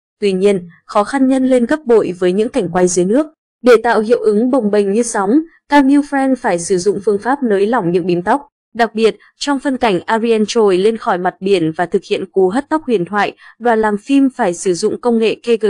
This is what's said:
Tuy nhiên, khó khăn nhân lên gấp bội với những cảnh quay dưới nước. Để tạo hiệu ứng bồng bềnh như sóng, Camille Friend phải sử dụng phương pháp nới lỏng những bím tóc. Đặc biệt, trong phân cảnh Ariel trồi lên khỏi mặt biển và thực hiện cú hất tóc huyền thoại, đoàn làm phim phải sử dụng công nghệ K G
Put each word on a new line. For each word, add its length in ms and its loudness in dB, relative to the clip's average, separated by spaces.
Tuy 120 0
nhiên, 360 0
khó 180 0
khăn 240 0
nhân 180 2
lên 200 2
gấp 180 -2
bội 340 2
với 140 0
những 160 0
cảnh 240 -4
quay 160 2
dưới 160 0
nước. 220 0
Để 100 6
tạo 180 2
hiệu 200 2
ứng 300 2
bồng 200 0
bềnh 220 0
như 100 0
sóng, 380 0
Camille 420 4
Friend 240 0
phải 240 -2
sử 200 -2
dụng 260 -2
phương 140 0
pháp 240 -4
nới 240 0
lỏng 260 -2
những 140 -2
bím 160 -2
tóc. 260 -2
Đặc 200 -2
biệt, 220 0
trong 200 -4
phân 180 -4
cảnh 300 0
Ariel 420 0
trồi 300 2
lên 180 0
khỏi 220 -4
mặt 220 -4
biển 360 0
và 100 -2
thực 180 -2
hiện 280 -6
cú 160 2
hất 200 -4
tóc 180 -2
huyền 180 0
thoại, 280 -4
đoàn 220 0
làm 160 0
phim 340 2
phải 240 -2
sử 200 -2
dụng 260 -4
công 180 0
nghệ 160 0
K 260 -2
G 100 -2